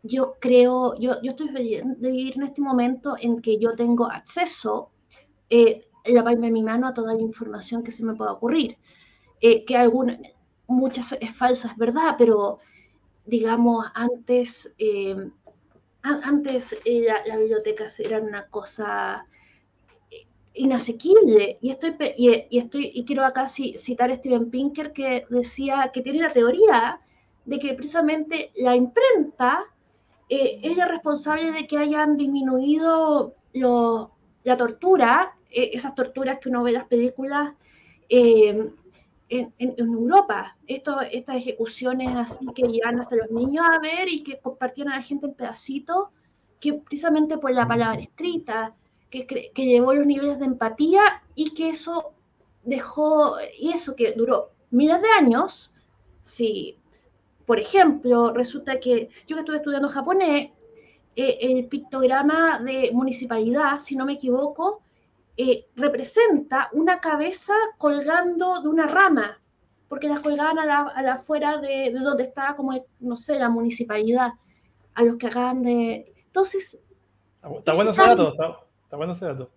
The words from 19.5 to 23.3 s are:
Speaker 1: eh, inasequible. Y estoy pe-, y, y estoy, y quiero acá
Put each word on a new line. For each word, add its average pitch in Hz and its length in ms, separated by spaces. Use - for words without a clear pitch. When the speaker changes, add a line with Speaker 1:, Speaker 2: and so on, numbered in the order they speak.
Speaker 1:
eh, - 160
inasequible. 254 1080
Y 254 100
estoy 320 220
pe-, 302 240
y, 233 320
y 240 100
estoy, 254 360
y 247 100
quiero 269 200
acá 262 200